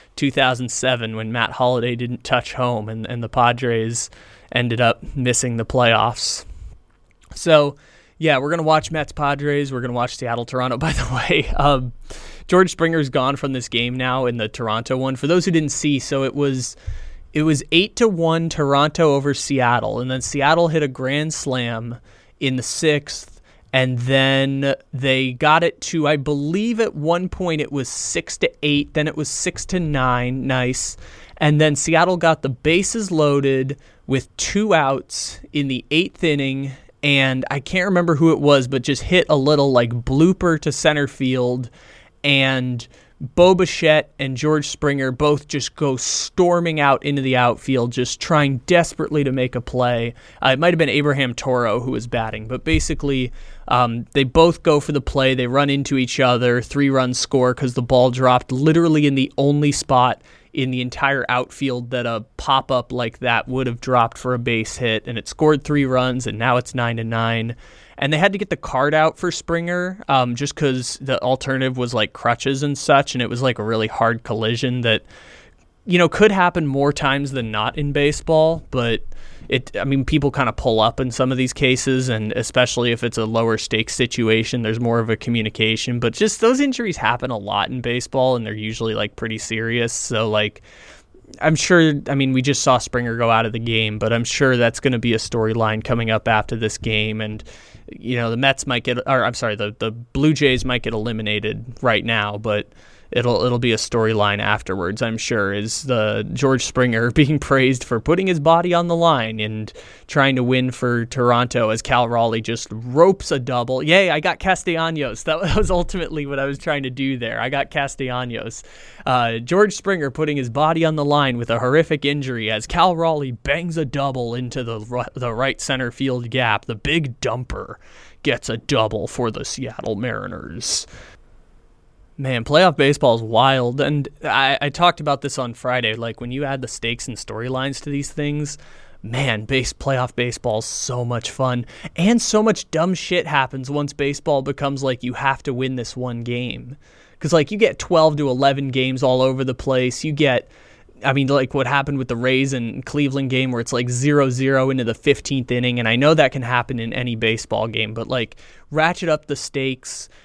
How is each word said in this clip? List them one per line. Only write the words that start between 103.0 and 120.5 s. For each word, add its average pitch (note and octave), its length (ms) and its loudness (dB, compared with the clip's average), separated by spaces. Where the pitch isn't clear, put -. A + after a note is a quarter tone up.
it'll, A#2 320 2
it'll B2 160 2
be A#2+ 140 2
a G#2+ 40 2
storyline G#2+ 600 0
afterwards, G2+ 640 -2
I'm A2+ 160 -2
sure, G2+ 380 -2
is G#2+ 300 -6
the G#2+ 500 -2
George C3 320 2
Springer A#2+ 440 0
<laughs> - 20 -2
being D3 260 4
praised C3 440 2
for A2+ 180 -2
putting F#3 260 0
his F3 120 0
body E3+ 360 4
on E3+ 140 2
the E3+ 60 0
line B2 460 2
and G#2+ 320 -6
trying C3+ 280 2
to B2+ 60 2
win B2+ 280 2
for A#2+ 360 -2
Toronto A#2+ 640 2
as A2+ 100 -2
Cal B2 260 2
Raleigh A2+ 360 0
just A2+ 280 -6
ropes B2+ 600 2
a C#3+ 80 0
double. B2 440 -2
Yay, F3 280 6
I D#3 100 2
got F3 200 -2
Castellanos. E3 800 -2
That E3 180 0
<laughs> E3+ 160 0
was D#3+ 140 2
ultimately F3 560 -2
what C#3 120 -4
I C3+ 60 0
was C#3 140 -4
trying C#3+ 240 -2
to C3 80 -6
do C3+ 260 -2
there. A2+ 240 -4
I A#2+ 80 -2
got C#3 220 -2
Castellanos. B2+ 920 -6
Uh, A#2+ 320 0
George F#3 340 2
Springer E3 380 -4
putting D3+ 260 -4
his B2+ 140 -4